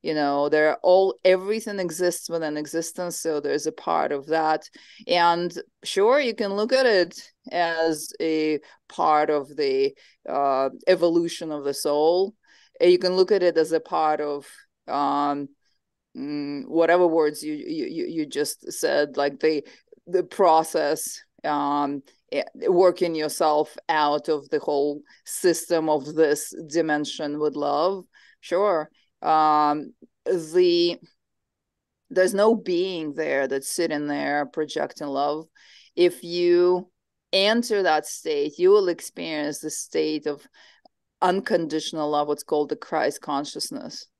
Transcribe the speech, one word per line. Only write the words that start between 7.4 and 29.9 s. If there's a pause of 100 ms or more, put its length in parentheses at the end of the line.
as (100)
a (300)
part
of
the, (320)
uh, (180)
evolution
of
the
soul. (460)
You
can
look
at
it
as
a
part
of, (420)
um, (680)
mm,
whatever
words
you,
you,
you,
you
just
said,
like
the, (440)
the
process, (220)
um, (300)
eh, (240)
working
yourself (120)
out
of
the
whole (240)
system
of
this (140)
dimension
with
love. (340)
Sure. (320)
Um, (320)